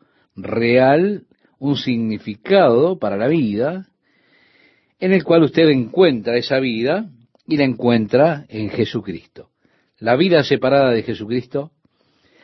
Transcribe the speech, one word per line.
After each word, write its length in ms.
real, 920
un 180
significado 1200
para 180
la 120
vida, 600
en 120
el 120
cual 200
usted 240
encuentra 680
esa 220
vida 500
y 100
la 80
encuentra 840
en 220
Jesucristo. 800
La 180
vida 260
separada 480
de 120
Jesucristo, 720